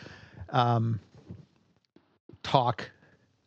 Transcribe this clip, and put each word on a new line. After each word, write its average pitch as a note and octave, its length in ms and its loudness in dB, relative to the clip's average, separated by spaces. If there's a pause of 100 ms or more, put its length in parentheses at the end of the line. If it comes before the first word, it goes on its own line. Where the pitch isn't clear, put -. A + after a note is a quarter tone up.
(500)
um, A#2 500 2 (1400)
talk, - 460 0 (580)